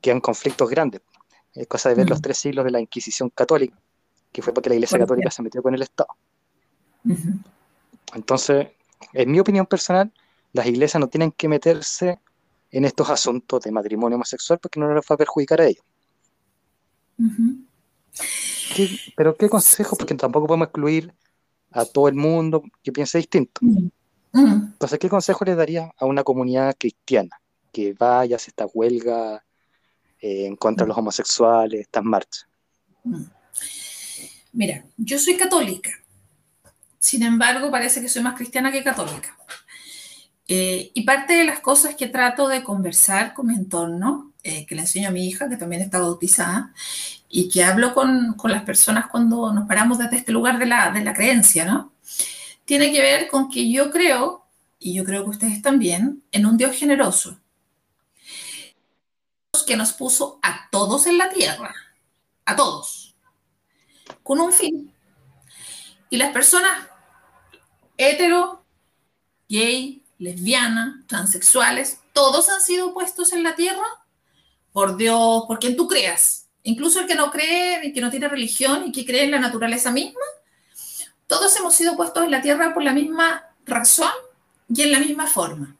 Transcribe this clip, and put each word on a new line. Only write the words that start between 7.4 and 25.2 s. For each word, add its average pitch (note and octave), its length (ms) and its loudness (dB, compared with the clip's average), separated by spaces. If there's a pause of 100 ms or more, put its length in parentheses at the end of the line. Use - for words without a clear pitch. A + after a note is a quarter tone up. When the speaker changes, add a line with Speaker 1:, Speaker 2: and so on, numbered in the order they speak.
Speaker 1:
Entonces, C#3 540 0 (440)
en B2+ 180 0
mi D#3 100 4
opinión F#3+ 260 4
personal, F#3+ 440 0 (420)
las A#2 140 0
iglesias C3 340 2
no C3+ 80 0
tienen D#3+ 240 0
que - 160 -4
meterse D#3+ 720 0 (520)
en C3+ 160 0
estos C#3 240 0
asuntos B2+ 520 -2
de A2 80 -8
matrimonio A2 460 -2
homosexual B2+ 420 -2
porque - 220 -8
no D3 140 0
les D3+ 100 0
va D3+ 100 2
a C#3+ 40 -4
perjudicar D3+ 420 2
a D#3+ 60 6
ellos. - 180 0 (1300)
Speaker 2:
Ujú. A#3 400 2 (1160)
Speaker 1:
¿Qué, G3 140 2 (280)
pero D#3 200 2
qué G#3+ 120 2
consejo? G#3 420 2
Speaker 2:
Sí. - 80 -4
Speaker 1:
Porque - 160 -4
tampoco C#3 320 0
podemos E3 200 2
excluir D#3+ 460 -2 (580)
a A#2+ 140 -2
todo C#3+ 240 4
el C#3 60 2
mundo D#3+ 480 0 (200)
que C#3+ 100 -8
piense C#3+ 260 -2
distinto. - 460 -2
Speaker 2:
Ujú. F#3 260 4 (420)
Ujú. C4+ 140 8
Speaker 1:
Entonces, G3+ 520 0
¿qué F#3 120 0
consejo F#3+ 340 0